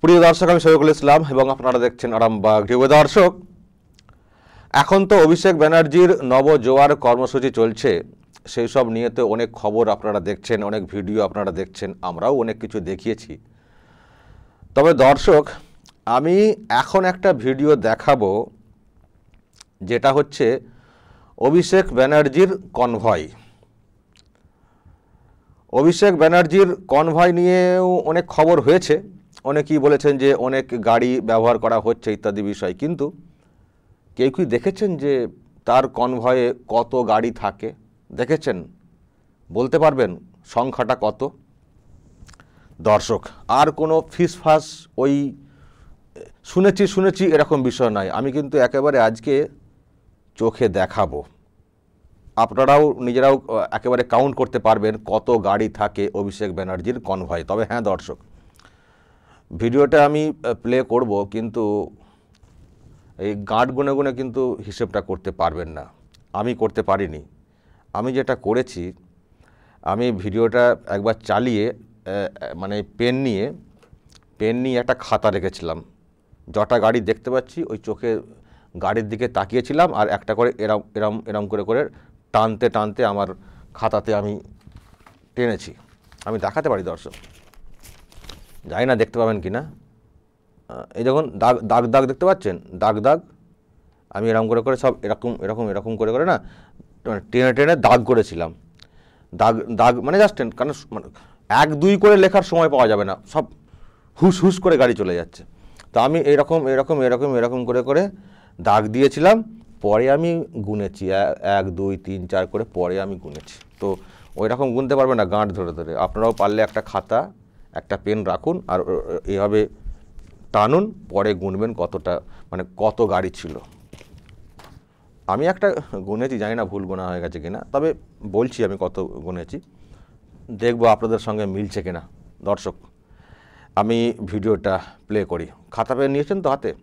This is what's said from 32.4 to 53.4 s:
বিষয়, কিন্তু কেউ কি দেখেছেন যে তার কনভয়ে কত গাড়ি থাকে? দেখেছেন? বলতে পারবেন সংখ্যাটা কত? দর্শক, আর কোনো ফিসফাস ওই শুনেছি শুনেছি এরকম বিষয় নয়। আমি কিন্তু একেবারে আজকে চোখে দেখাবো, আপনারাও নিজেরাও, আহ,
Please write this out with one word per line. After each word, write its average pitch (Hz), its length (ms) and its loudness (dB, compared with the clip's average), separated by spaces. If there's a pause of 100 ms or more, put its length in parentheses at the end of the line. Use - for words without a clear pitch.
বিষয়, 98 320 -6
কিন্তু 143 320 -6 (1120)
কেউ 131 160 0
কি 175 140 -2
দেখেছেন 180 520 -2
যে 135 300 -2 (380)
তার 131 220 2
কনভয়ে 123 680 0 (140)
কত 117 280 -2 (120)
গাড়ি 110 240 0
থাকে? 107 420 -8 (380)
দেখেছেন? 123 560 -4 (840)
বলতে 123 280 -2
পারবেন 131 380 0 (280)
সংখ্যাটা 120 560 -4
কত? 107 280 -4 (1500)
দর্শক, 104 400 0 (260)
আর 143 240 2
কোনো 156 300 0 (100)
ফিসফাস 160 760 0 (100)
ওই 139 400 0 (1080)
শুনেছি 190 440 2
শুনেছি 190 380 0
এরকম 151 380 2
বিষয় 123 260 0
নয়। 98 200 -2
আমি 131 220 -4
কিন্তু 139 260 -2
একেবারে 135 420 2
আজকে 117 480 0 (880)
চোখে 113 340 0
দেখাবো, 87 540 -2 (1120)
আপনারাও 135 580 4
নিজেরাও, 127 440 2
আহ, 107 380 -6